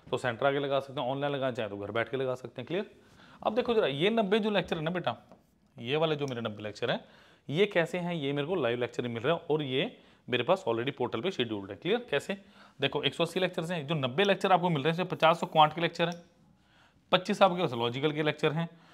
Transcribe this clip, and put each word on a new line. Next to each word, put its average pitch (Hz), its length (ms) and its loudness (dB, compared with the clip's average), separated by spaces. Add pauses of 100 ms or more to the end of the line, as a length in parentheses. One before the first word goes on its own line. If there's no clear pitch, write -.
(100)
तो 123 80 0
सेंटर 123 280 0
आके 139 120 4
लगा 139 220 0
सकते 135 200 -8
हैं, 123 80 -2
ऑनलाइन 139 240 -2
लगाना 131 200 -2
चाहें 110 180 -4
तो 101 80 -8
घर 101 120 -8
बैठ 113 180 0
के 131 80 -6
लगा 127 180 -2
सकते 127 280 -12
हैं, 117 40 -12
क्लियर? 190 240 -4 (560)
अब 220 80 0
देखो 240 200 0
जरा, 202 120 4
ये 143 240 2
नब्बे 220 280 2
जो 214 120 0
लेक्चर 190 260 0
है 156 60 -4
ना 160 80 -2
बेटा, 156 260 -4 (640)
ये 123 180 -2
वाले 156 200 2
जो 143 100 -2
मेरे 120 140 -4
नब्बे 107 220 -6
लेक्चर 107 280 -4
हैं, 196 140 -2 (460)
ये 180 160 2
कैसे 180 320 0
हैं, 175 160 -4
ये 143 180 -2
मेरे 143 160 -2
को 190 60 -2
लाइव 120 240 0
लेक्चर 123 280 0
ही 120 60 -2
मिल 117 100 -4
रहा 151 120 4
है 165 60 -2 (100)
और 151 120 2
ये 143 360 -2 (300)
मेरे 123 140 2
पास 185 260 2
already 120 280 0
पोर्टल 117 240 -2
पे 180 100 -2
शेड्यूल्ड 107 400 -4
है, 101 60 -10
क्लियर? 226 340 -2
कैसे? 190 320 -4 (380)
देखो, 135 220 -2
एक 135 120 0
सौ 170 100 0
अस्सी 170 160 -4
लेक्चर्स 175 300 -4
हैं, 160 160 -6
जो 170 80 -2
नब्बे 135 300 0
लेक्चर 190 280 2
आपको 175 180 4
मिल 147 120 0
रहे 156 80 2
हैं, 165 40 -2
इसमें 175 140 -2
पचास 160 320 4
तो 180 60 -4
क्वांट 151 280 4
के 170 60 -6
लेक्चर 170 280 0
हैं, 170 160 -10 (880)
पच्चीस 185 300 2
आपके 180 180 6
पास 151 120 2
लॉजिकल 123 400 0
के 151 100 -2
लेक्चर 151 300 2
हैं 165 160 -2 (260)